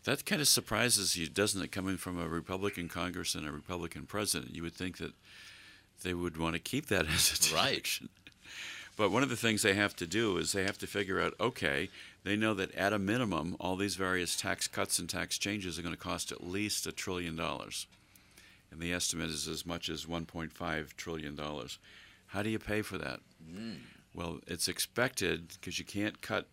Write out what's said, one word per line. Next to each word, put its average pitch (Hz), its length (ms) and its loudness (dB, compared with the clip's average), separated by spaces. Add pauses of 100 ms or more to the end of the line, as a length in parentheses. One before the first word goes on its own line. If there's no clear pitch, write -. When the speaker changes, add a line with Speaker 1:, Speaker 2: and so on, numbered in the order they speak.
Speaker 1:
that 127 220 0
kinda 156 200 2
surprises 104 720 6
you, 82 100 0
doesn't 101 360 4
it, - 80 -6
coming 95 260 0
from 90 220 -4
a 85 80 0
Republican 90 600 -2
Congress 87 460 -4
and 78 140 -4
a 73 40 -4
Republican 80 540 -6
president? 101 480 -2
You 80 80 -6
would 82 140 -6
think 92 220 -4
that 85 160 -6 (920)
they 90 120 0
would 87 200 0
wanna 82 220 0
keep 131 300 -2
that 87 180 4
<laughs> 78 100 2
as - 140 6 (220)
a - 40 0
Speaker 2:
Right. 107 200 6
Speaker 1:
deduction. - 340 -2 (880)
But 101 140 6
one 117 100 6
of 135 80 4
the 117 80 0
things 110 240 4
they 101 140 8
have 101 220 4
to 90 100 -2
do 101 300 4
is 80 140 2
they 98 120 2
have 98 160 0
to 95 80 -6
figure 92 340 0
out, - 180 2
okay, 90 500 2 (340)
they 98 120 2
know 110 200 4
that 92 180 -2
at 98 180 4
a 107 60 2
minimum, 95 600 2
all 92 160 2
these 95 220 0
various 92 380 2
tax - 320 0
cuts - 300 0
and 87 100 -2
tax 85 300 -2
changes 95 400 -2
are 85 60 -6
gonna 82 120 -2
cost 87 360 -4
at - 120 -10
least 98 440 -2
a 95 40 -4
trillion 90 440 -4
dollars. 73 500 -4 (840)
And 80 100 -10
the 85 100 0
estimate 82 380 0
is 76 180 -4
as 78 160 -4
much 85 260 -4
as 80 180 -4
one 82 180 -2
point 82 280 -8
five 78 440 -4
trillion 78 380 -6
dollars. 73 420 -6 (520)
How 98 120 -2
do 107 80 0
you 110 80 0
pay 107 240 0
for 98 160 -4
that? 71 220 -4 (280)
Speaker 2:
Mm. 95 340 -10 (340)
Speaker 1:
Well, 85 320 -4
it's - 200 -2
expected, 85 960 0
'cause 90 160 -6
you 85 80 -4
can't 104 380 -4
cut 101 300 -2